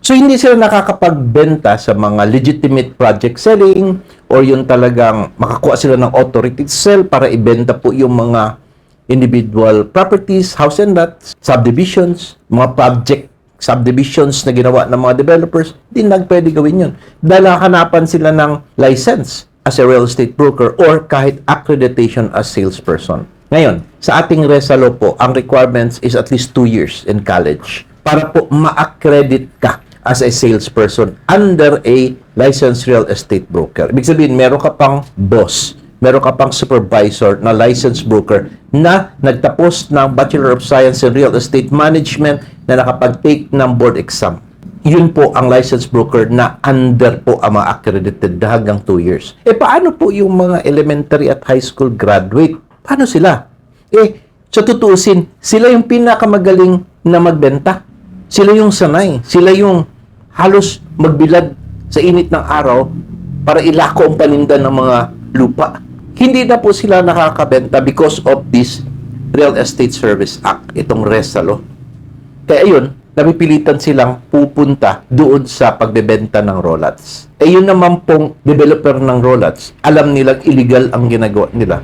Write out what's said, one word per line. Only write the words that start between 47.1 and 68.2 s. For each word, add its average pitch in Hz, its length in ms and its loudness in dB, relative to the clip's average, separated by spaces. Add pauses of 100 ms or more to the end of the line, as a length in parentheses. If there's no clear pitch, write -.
po - 240 -2
ang 104 160 0
mga 101 160 -2
accredited 95 640 -4
na 107 160 -2
hanggang 104 320 -2
two 90 160 0
years. 85 400 -4
Eh, - 80 0
paano 294 400 2
po 202 240 -2
yung 202 160 0
mga 180 320 0
elementary 147 640 0
at 135 160 -2
high 131 160 0
school 131 320 -4
graduate? 104 640 0 (320)
Paano 277 160 -2
sila? 180 480 0 (400)
Eh, 214 320 2 (240)
sa - 160 0
tutuusin, 202 640 2 (160)
sila 233 320 2
yung 233 160 0
pinakamagaling 196 960 2 (160)
na 175 160 2
magbenta. 156 640 0 (480)
Sila 202 240 4
yung 214 160 4
sanay. 170 560 0
Sila 175 240 4
yung 190 320 2 (560)
halos 190 400 0 (160)
magbilad 156 640 0 (320)
sa - 80 -2
init 175 320 0
ng 156 160 -4
araw 135 400 0 (560)
para 156 160 2
ilako 156 560 2
ang - 0 -
paninda 147 400 0
ng 135 160 0
mga 131 280 0 (360)
lupa. 131 480 -2 (320)
Hindi 254 320 0
na 233 160 2
po 208 80 2
sila 196 320 2
nakakabenta 151 800 0
because 156 400 0